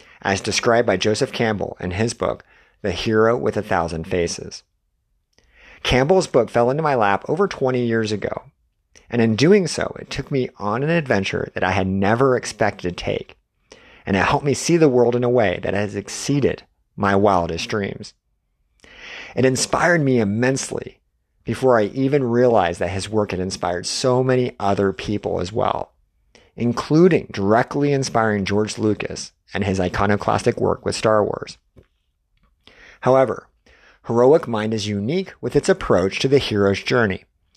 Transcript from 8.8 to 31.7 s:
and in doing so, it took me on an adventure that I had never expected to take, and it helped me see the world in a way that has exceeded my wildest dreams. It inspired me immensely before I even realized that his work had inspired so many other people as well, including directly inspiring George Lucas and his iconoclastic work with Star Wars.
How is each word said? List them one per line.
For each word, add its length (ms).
and 140
in 140
doing 320
so, 320
it 100
took 220
me 260
on 240
an 80
adventure 640
that 80
I 80
had 160
never 500
expected 600
to 60
take, 340
and 120
it 80
helped 200
me 100
see 220
the 120
world 260
in 80
a 80
way 320
that 120
has 200
exceeded 680
my 180
wildest 560
dreams. 420
It 80
inspired 580
me 160
immensely 800
before 340
I 60
even 400
realized 560
that 100
his 180
work 220
had 100
inspired 460
so 380
many 340
other 340
people 480
as 120
well, 400
including 760
directly 600
inspiring 520
George 340
Lucas 540
and 100
his 160
iconoclastic 800
work 240
with 100
Star 300
Wars. 320